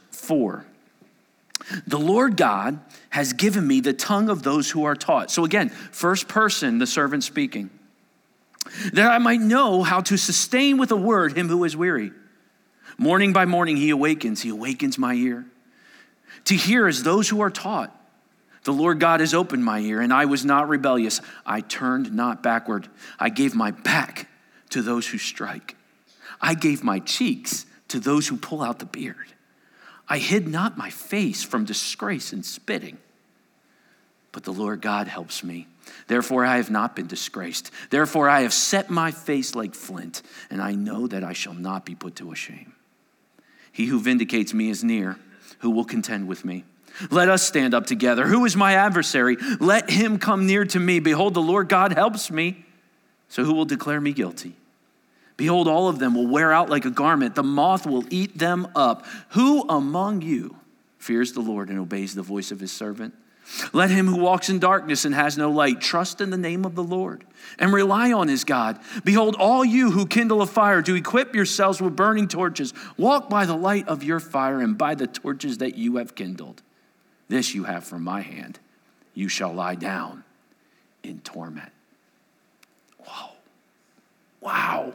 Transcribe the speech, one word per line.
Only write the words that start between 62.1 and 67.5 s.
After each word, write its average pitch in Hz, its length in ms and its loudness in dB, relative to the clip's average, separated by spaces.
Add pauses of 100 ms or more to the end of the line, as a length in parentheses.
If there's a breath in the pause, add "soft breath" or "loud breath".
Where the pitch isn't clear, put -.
the 98 60 -4
voice 98 280 -6
of 101 80 -10
his 95 140 -10
servant? 110 420 -10 (580 loud breath)
Let 185 180 4
him 190 180 4
who 180 80 2
walks 180 320 2
in 190 100 0
darkness 165 460 2
and 143 100 0
has 147 240 0
no 151 140 0
light 143 280 2
trust 175 400 -2
in 202 100 -4
the 185 60 -4
name 180 280 -4
of 180 100 -6
the 180 80 -4
Lord 180 420 -6 (360 loud breath)